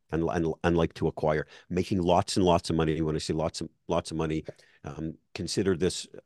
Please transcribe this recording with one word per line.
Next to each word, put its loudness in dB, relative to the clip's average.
and, 0
and, -2
and 4
like 0
to -2
acquire, -2
making -2
lots 2
and 4
lots 4
of 0
money. 2
When 0
I -2
say -4
lots -4
and -8
lots -2
of -6
money, -2
um, -8
consider 0
this, -2